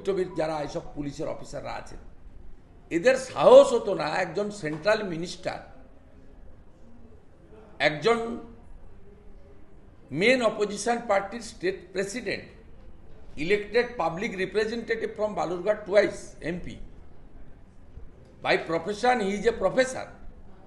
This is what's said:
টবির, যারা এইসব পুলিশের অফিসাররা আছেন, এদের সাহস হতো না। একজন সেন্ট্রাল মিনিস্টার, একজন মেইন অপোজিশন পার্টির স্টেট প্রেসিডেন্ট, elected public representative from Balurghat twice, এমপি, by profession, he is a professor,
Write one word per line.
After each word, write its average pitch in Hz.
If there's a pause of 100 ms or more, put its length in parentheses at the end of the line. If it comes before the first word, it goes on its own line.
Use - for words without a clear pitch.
টবির, 185
যারা 156
এইসব 147 (140)
পুলিশের 143
অফিসাররা 120
আছেন, - (880)
এদের 202
সাহস 247
হতো 208
না। 160
একজন 180
সেন্ট্রাল 202
মিনিস্টার, - (2000)
একজন 220 (1700)
মেইন 233
অপোজিশন 220 (100)
পার্টির 202
স্টেট -
প্রেসিডেন্ট, 196 (920)
elected 202 (140)
public 170 (140)
representative 220 (100)
from 208
Balurghat 175
twice, -
এমপি, 165 (1700)
by 156 (120)
profession, 208
he 196
is 220
a 226
professor, 208 (600)